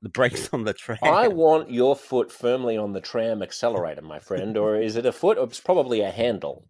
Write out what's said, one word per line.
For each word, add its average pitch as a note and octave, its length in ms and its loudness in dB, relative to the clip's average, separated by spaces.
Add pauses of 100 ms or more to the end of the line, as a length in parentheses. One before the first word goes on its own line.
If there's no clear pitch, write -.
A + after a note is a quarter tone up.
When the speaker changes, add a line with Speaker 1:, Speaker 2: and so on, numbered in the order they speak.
Speaker 1:
the G#2+ 80 -10
brakes - 420 -2
on A2+ 120 -4
the G#2 100 -2
tram. - 280 -10
Speaker 2:
I F#3+ 260 4
want D#3+ 420 4
your B2+ 260 4
foot - 340 -2
firmly B2 460 -2
on G#2 160 -4
the G2 80 -6
tram A2+ 420 -4
accelerator, F2 600 -4
my D#2 160 -14
friend. G2 380 -6
Or G#2+ 200 2
is A2 200 -2
it A#2 100 0
a B2 60 2
foot? - 260 2
It's B2 220 -4
probably B2+ 420 2
a G2 80 -2
handle. G#2+ 600 -4